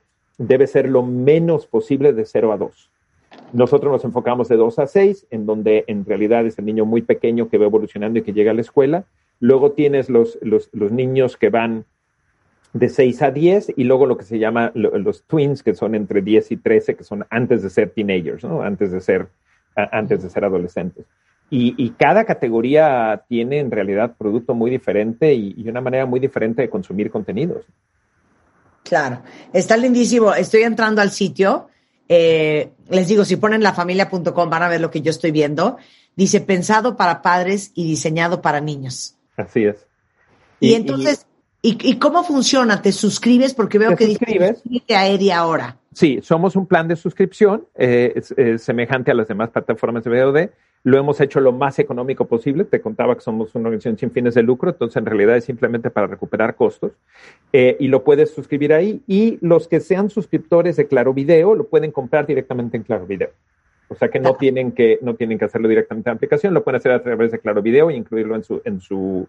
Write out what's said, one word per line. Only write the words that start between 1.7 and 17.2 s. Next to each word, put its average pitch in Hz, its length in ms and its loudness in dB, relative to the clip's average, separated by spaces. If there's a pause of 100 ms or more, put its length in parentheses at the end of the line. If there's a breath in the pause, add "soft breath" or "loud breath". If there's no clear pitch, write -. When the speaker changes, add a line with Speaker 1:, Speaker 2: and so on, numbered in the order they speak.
Speaker 1:
de 110 120 -2
cero 110 260 0
a 104 60 -2
dos. - 340 -10 (600)
Nosotros 127 400 2
nos 127 120 -2
enfocamos 120 440 -2
de 123 80 4
dos 113 240 2
a 170 80 0
seis, 196 420 0
en 110 160 -8
donde 107 400 0
en 104 180 -6
realidad 107 420 0
es 110 120 -6
el 101 60 -8
niño 107 200 0
muy 113 180 0
pequeño 117 460 0
que 107 100 0
va 104 80 4
evolucionando 107 520 -2
y 107 40 -2
que 107 100 -8
llega 104 180 2
a 107 40 0
la 117 80 -2
escuela. 147 420 0 (340)
Luego 135 340 4
tienes 139 360 0
los, 117 320 2
los, 107 320 -2
los 104 180 -2
niños 127 460 0
que 131 140 2
van 113 340 -4 (880)
de 123 160 0
seis 127 340 0
a 139 80 2
diez, 170 440 0
y 131 100 -2
luego 131 220 4
lo 123 120 -2
que - 60 -16
se 113 140 -6
llama 113 360 0
lo, 104 240 -2
los 101 260 -4
tweens, 143 380 -2
que 107 120 -2
son 110 200 -4
entre 104 260 -2
diez 107 300 0
y 113 60 -6
trece, 110 380 0
que - 100 -16
son 101 260 -10